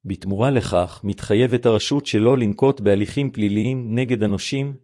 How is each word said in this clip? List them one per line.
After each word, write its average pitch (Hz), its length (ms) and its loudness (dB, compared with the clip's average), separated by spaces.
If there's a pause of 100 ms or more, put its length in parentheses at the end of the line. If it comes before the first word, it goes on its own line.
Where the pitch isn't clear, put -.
בתמורה 98 460 -2
לכך 95 540 0
מתחייבת 120 600 0
הרשות 123 400 0
שלא 120 320 2
לנקוט 127 420 0
בהליכים 101 500 0
פליליים 110 640 -2
נגד 120 280 0
הנושים 135 600 -4